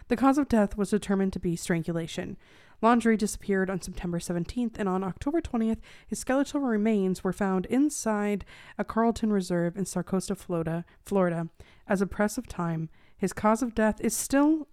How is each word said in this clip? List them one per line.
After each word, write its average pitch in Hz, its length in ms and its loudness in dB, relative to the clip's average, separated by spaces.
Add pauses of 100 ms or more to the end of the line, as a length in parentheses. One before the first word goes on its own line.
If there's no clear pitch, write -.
The 240 100 0
cause 269 200 4
of 285 100 2
death 214 300 2
was 202 120 -2
determined 196 440 0
to 185 60 -6
be 175 160 -2
strangulation. 165 840 -4 (460)
Laundrie 226 340 4
disappeared 190 520 -2
on 190 100 -4
September 175 400 -6
seventeenth, 185 600 -4
and 196 100 -2
on 190 140 -2
October 285 380 -4
twentieth, 226 380 -2 (280)
his 214 100 -6
skeletal 277 440 -2
remains 208 600 0
were 185 80 0
found 190 360 0
inside 208 760 0 (360)
a 208 40 0
Carlton 226 480 0
Reserve 175 460 0
in 190 80 -2
Sarcosta, 185 500 -4
Florida, 165 480 -4 (220)
Florida. 170 440 0 (380)
As 196 140 2
a 196 60 0
press 208 320 -2
of 240 80 -8
time, 165 420 -4 (260)
his 185 180 -4
cause 220 280 2
of 240 140 -4
death 214 260 4
is 233 140 6
still 294 580 4